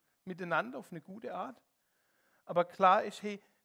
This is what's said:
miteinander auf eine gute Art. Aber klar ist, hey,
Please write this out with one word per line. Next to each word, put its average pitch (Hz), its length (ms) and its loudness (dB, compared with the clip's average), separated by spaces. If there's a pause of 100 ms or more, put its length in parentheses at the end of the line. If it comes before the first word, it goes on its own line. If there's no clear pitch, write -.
(240)
miteinander 185 540 -2
auf 202 120 -14
eine 165 100 -10
gute 196 340 -12
Art. 226 280 -10 (840)
Aber 175 200 0
klar 190 400 6
ist, 208 180 -10
hey, 208 180 -8 (240)